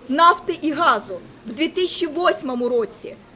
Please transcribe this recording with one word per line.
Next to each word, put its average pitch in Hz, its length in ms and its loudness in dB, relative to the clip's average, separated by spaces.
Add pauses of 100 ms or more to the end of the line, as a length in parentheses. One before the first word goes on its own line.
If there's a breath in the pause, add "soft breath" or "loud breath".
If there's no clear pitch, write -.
нафти 339 520 4
і 311 100 0
газу 240 480 0 (280)
в 220 60 -10
дві 302 140 0
тисячі 349 400 -2
восьмому 262 640 -2
році - 460 -4 (200)